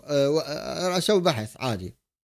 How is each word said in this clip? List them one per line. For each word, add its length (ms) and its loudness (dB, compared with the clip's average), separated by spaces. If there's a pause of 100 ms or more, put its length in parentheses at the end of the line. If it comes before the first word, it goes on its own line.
آه، 240 2
و-، 100 2
آه، 580 -4
أسوي 240 4
بحث 360 0
عادي، 380 -4 (300)